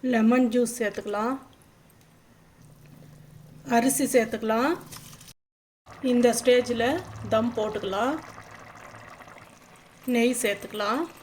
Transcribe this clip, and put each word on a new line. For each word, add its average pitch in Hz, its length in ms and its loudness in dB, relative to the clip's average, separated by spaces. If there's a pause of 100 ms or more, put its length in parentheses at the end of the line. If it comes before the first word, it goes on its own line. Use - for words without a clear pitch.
(140)
லெமன் 233 400 4
ஜூஸ் 240 260 2
சேர்த்துக்கலாம். 208 560 -4 (2500)
அரிசி 262 300 2 (100)
சேர்த்துக்கலாம். 226 580 2 (1400)
இந்த 240 280 4
ஸ்டேஜில் 240 480 2 (460)
தம் 233 240 0
போட்டுக்கலாம். 214 560 -2 (2000)
நெய் 240 300 2
சேர்த்துக்கலாம். 208 580 -2 (200)